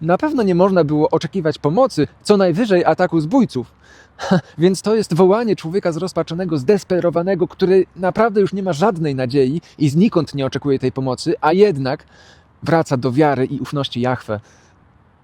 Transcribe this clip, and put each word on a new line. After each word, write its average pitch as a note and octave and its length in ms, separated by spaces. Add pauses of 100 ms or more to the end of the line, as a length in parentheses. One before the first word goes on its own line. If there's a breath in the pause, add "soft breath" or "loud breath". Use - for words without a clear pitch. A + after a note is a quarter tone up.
na E3+ 180
pewno D4 240
nie F#3 120
można F#3 300
było D3+ 260
oczekiwać D#3+ 480
pomocy, D#3+ 500 (140)
co G#3 140
najwyżej F#3 480
ataku E3 360
zbójców. D#3+ 520 (460 soft breath)
<laughs> - 400
Więc F3+ 240
to G#3+ 140
jest F#3+ 180
wołanie F#3+ 420
człowieka F3 360
zrozpaczonego, E3 680
zdesperowanego, F3 920
który F#3 380 (100)
naprawdę G3+ 440
już F#3+ 120
nie G3 100
ma F#3 100
żadnej D#3+ 420
nadziei C3 460 (180 soft breath)
i D3+ 100
znikąd E3 460
nie C3+ 120
oczekuje C3+ 320
tej C3 140
pomocy, C3 480
a D3+ 120
jednak D#3 520 (580 soft breath)
wraca D3+ 340
do B2 160
wiary C3+ 320
i C3 160
ufności C3 400
Jahwe, A#2+ 400 (840 soft breath)